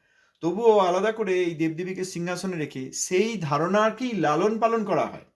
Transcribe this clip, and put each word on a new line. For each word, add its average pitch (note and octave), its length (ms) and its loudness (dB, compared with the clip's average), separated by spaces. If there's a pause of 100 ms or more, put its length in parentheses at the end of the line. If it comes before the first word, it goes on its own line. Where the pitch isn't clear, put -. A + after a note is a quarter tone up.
(420)
তবুও G#3 380 4
আলাদা F#3+ 320 2
করে G3 280 -2
এই E3+ 160 -2
দেবদেবীকে F3 480 -4
সিংহাসনে F3+ 540 -6
রেখে C3+ 340 -8
সেই G#3+ 500 0
ধারণাকেই G3+ 720 0
লালন F#3 480 2
পালন A3+ 260 0
করা D#3 200 0
হয়। F2 200 -10 (100)